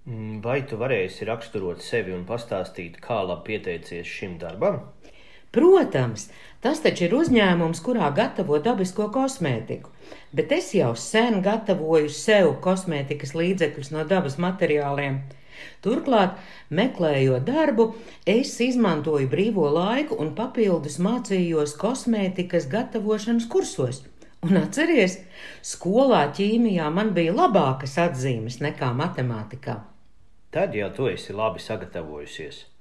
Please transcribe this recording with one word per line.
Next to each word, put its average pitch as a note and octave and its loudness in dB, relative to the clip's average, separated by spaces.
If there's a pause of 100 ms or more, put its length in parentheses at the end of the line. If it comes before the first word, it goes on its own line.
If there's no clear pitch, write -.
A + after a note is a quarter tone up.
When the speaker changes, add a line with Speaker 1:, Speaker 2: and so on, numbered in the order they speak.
Speaker 1:
Mm, A2 -10
vai B2+ -2
tu A#2 -8
varēsi G#2 -2
raksturot G2 -6
sevi G2 -4
un F2+ -8
pastāstīt, F#2 -8
kā A2+ -4
labi F2+ -6
pieteicies E2+ -8
šim F#2 -10
darbam? G#2 -4 (720)
Speaker 2:
Protams, A#3 4 (320)
tas D4+ -2
taču F3 2
ir E3 2
uzņēmums, F#3+ 4
kurā G#3+ 0
gatavo F3 0
dabisko G3 0
kosmētiku, E3 -4 (380)
bet C#3+ -2
es F4 0
jau C#3+ 4
sen A3 2
gatavoju D#3+ 2
sev F3 4
kosmētikas D3+ -2
līdzekļus E3 0
no D#3 -4
dabas D#3 0
materiāliem. C#3+ 0 (560)
Turklāt, A3 2 (280)
meklējot C#3+ 2
darbu, B3+ 4 (360)
es A3+ 2
izmantoju D#3+ 2
brīvo F3 2
laiku G#3+ 0
un D#3 -4
papildus G3 0
mācījos F3+ 0
kosmētikas F#3+ 0
gatavošanas A3 -2
kursos. C3+ -2 (380)
Un F3 4
atceries, C4 2 (380)
skolā G3+ 2
ķīmijā G3+ 2
man G#3 0
bija E3+ 2
labākas D#3+ 2
atzīmes B2+ -2
nekā C#3+ -2
matemātikā. A#2+ -4 (680)
Speaker 1:
Tad - -2
jau G2 -2
tu C3 -2
esi - -8
labi A2 -2
sagatavojusies. D#2 -10 (160)